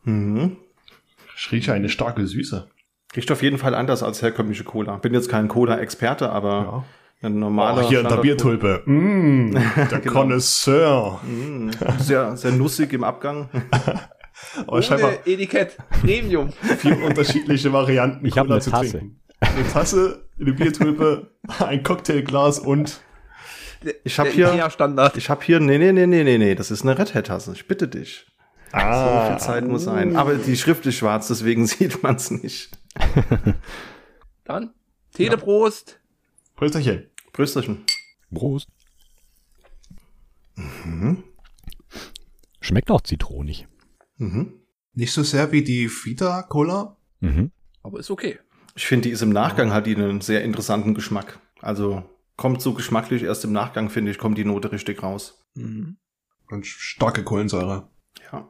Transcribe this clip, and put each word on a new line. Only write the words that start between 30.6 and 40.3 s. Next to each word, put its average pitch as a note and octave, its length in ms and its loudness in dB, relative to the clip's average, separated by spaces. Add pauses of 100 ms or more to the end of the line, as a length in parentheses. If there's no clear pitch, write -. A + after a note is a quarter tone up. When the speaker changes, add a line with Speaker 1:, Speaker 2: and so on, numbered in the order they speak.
Speaker 1:
ist B2+ 100 0
schwarz, G#2+ 320 0
deswegen A2+ 380 2
<laughs> - 20 0
sieht - 340 0
man's C3 280 0
nicht. - 400 -8 (1700)
Speaker 3:
Dann, G3 300 -8 (400)
Teleprost. G#3+ 840 0 (560)
Speaker 2:
Prösterchen. C#3+ 500 0 (260)
Speaker 1:
Prösterchen. B2+ 520 -4 (500)
Speaker 4:
Prost. C#3 340 -4 (1900)